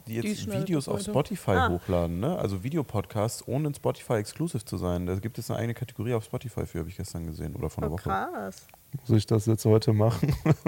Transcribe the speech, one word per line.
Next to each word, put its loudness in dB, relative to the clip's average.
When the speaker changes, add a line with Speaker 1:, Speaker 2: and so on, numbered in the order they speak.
Speaker 1:
die -6
jetzt 0
Speaker 2:
Die 0
schnelle -4
Speaker 1:
Videos 0
auf 0
Speaker 2:
Beute. -6
Speaker 1:
Spotify 0
Speaker 3:
Ah. 6
Speaker 1:
hochladen, 2
ne? 0
Also -2
Videopodcasts, -2
ohne 0
ein -2
Spotify-Exclusive -2
zu -4
sein. 0
Da 0
gibt -6
es -8
eine -2
eigene -2
Kategorie -4
auf -2
Spotify -6
für, -6
hab -6
ich -12
gestern -6
gesehen -6
oder -4
vor -10
einer -2
Speaker 3:
Oh, -2
Speaker 1:
Woche. -4
Speaker 3:
krass. -4
Speaker 4:
Muss 6
ich 2
das 2
jetzt 2
heute 6
machen? 4